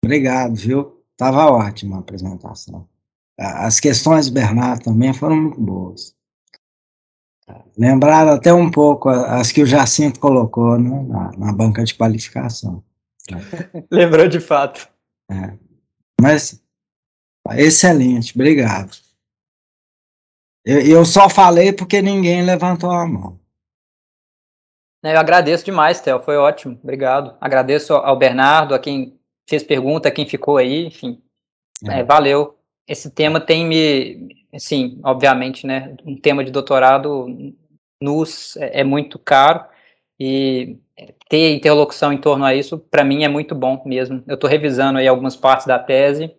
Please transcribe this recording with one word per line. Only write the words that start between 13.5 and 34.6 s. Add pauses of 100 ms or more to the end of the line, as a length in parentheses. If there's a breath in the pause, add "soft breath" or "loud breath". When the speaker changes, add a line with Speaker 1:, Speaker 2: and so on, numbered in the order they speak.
Speaker 2:
Lembrou
de
fato. (440)
Speaker 1:
É. (640)
Mas, (960)
excelente,
obrigado. (1700)
Eu,
eu
só
falei
porque
ninguém
levantou
a
mão. (1600)
Speaker 2:
Não,
eu
agradeço
demais,
Theo,
foi
ótimo,
obrigado.
Agradeço
ao
Bernardo,
a
quem (280)
fez
pergunta,
a
quem
ficou
aí,
enfim. (680)
Speaker 1:
É.
Speaker 2:
É,
valeu. (300)
Esse
tema
tem
me, (240)
assim,